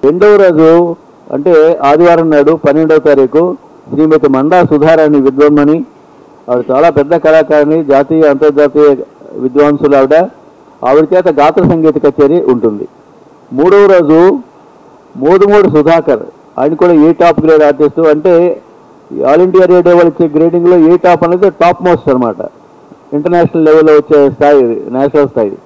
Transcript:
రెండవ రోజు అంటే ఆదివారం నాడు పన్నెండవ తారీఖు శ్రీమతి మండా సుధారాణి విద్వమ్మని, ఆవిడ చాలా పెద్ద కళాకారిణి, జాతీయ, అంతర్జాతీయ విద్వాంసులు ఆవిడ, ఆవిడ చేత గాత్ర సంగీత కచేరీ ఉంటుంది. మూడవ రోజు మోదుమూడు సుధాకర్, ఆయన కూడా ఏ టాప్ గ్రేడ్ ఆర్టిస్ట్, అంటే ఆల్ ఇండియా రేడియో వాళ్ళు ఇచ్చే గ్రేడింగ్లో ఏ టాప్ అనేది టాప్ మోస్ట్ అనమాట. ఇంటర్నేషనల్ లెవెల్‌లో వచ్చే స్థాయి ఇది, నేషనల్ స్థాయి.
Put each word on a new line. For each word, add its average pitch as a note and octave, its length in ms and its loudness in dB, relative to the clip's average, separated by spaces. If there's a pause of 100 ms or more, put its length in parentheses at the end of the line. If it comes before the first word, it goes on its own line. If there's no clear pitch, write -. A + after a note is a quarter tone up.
రెండవ G3 260 2 (100)
రోజు E3+ 520 2 (400)
అంటే E3 180 -2 (380)
ఆదివారం E3+ 420 2
నాడు D3 200 2 (120)
పన్నెండవ D#3 420 0
తారీఖు C#3 360 0 (460)
శ్రీమతి D#3 460 0
మండా D#3 220 0 (140)
సుధారాణి D3+ 560 0
విద్వమ్మని, D3 500 0 (720)
ఆవిడ B2 200 -2
చాలా C#3+ 180 0 (100)
పెద్ద C#3+ 160 -2 (100)
కళాకారిణి, D#3 600 0
జాతీయ, C#3+ 480 0
అంతర్జాతీయ D3 560 0 (540)
విద్వాంసులు C#3+ 560 0
ఆవిడ, C3+ 160 0 (760)
ఆవిడ D3 240 2
చేత F3+ 160 0 (120)
గాత్ర D#3+ 220 0 (100)
సంగీత D#3+ 320 0
కచేరీ D3 340 0 (140)
ఉంటుంది. A2 340 -4 (720)
మూడవ G3 340 2
రోజు D#3+ 260 2 (1040)
మోదుమూడు G3 520 2
సుధాకర్, D3+ 500 0 (360)
ఆయన D3+ 220 -2
కూడా F3 120 2 (120)
ఏ E3 40 2 (100)
టాప్ E3+ 240 2
గ్రేడ్ D#3 240 2
ఆర్టిస్ట్, D3 320 -2 (120)
అంటే D#3 200 -2 (1000)
ఆల్ D#3+ 160 2
ఇండియా F#3 260 2
రేడియో F3 260 2
వాళ్ళు E3+ 140 2
ఇచ్చే E3+ 240 -4
గ్రేడింగ్లో E3+ 420 0 (120)
ఏ F3+ 140 2
టాప్ F3 220 0
అనేది F3+ 240 -2 (120)
టాప్ F3 260 -2
మోస్ట్ E3 260 -2
అనమాట. A#2 260 -4 (760)
ఇంటర్నేషనల్ E3+ 480 -2
లెవెల్‌లో D#3 360 2
వచ్చే C#3+ 300 0
స్థాయి C#3+ 340 0
ఇది, A#2 120 -4 (140)
నేషనల్ C#3 380 -2
స్థాయి. G#2 380 -6